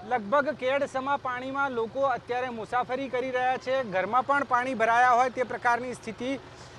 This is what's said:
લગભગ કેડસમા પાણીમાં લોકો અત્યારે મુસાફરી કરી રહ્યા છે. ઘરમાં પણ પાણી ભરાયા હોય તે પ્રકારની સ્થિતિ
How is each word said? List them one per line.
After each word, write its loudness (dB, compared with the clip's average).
લગભગ 0
કેડસમા -2
પાણીમાં -4
લોકો -4
અત્યારે -2
મુસાફરી -2
કરી -2
રહ્યા 2
છે. 0
ઘરમાં 2
પણ 2
પાણી 0
ભરાયા 6
હોય 6
તે -2
પ્રકારની 0
સ્થિતિ -6